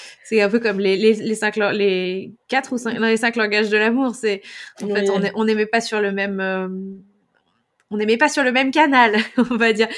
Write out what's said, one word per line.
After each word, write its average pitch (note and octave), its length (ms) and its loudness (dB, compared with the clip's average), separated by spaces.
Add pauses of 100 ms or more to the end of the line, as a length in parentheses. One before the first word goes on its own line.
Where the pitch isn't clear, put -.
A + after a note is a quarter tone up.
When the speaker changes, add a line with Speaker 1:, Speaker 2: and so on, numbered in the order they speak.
(240)
Speaker 1:
c'est A3 200 0
un G3+ 60 2
peu A3+ 100 2
comme G#3 200 -2
les, G3 160 2
les, G#3+ 200 4
les G#3+ 200 -4
cinq G#3 220 -4
lan-, G#3+ 140 0
les F#3+ 600 -2 (160)
quatre C4+ 240 -2
ou B3+ 60 -4
cinq, A3+ 220 -4
non, A3 80 2
les A3 100 2
cinq A#3 180 -2
langages G#3 360 0
de G#3+ 60 2
l'amour. A#3 360 2
C'est, G3+ 300 -4 (400)
en G3 60 -6
fait, G3+ 200 0
Speaker 2:
Oui. G3 60 2
Speaker 1:
on F#3+ 80 2
est, F#3+ 100 -2
on A3 120 -2
n'aimait G#3+ 200 2
pas A3+ 160 0
sur A3 180 -4
le G3+ 120 0
même, G3 280 -4
euh, F#3+ 280 -2 (1200)
on G#3+ 80 -4
n'aimait G#3+ 200 2
pas D4 120 4
sur D4 140 0
le B3+ 80 2
même C4+ 200 0
canal, C4 440 4 (120)
<laughs> - 100 -4
on A#3+ 200 0
va A3+ 160 2
dire. G#3+ 140 2 (100)